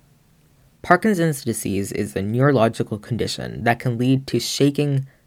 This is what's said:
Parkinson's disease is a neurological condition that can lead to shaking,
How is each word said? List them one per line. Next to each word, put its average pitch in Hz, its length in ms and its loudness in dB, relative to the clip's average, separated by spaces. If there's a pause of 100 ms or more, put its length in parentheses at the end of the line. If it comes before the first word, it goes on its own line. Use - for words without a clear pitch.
(840)
Parkinson's 175 600 2
disease 98 480 -2
is 104 240 -4
a 98 60 -2
neurological 113 800 2
condition 69 640 -6
that 117 160 2
can 120 180 -2
lead 131 300 2
to 120 120 0
shaking, 143 680 0 (200)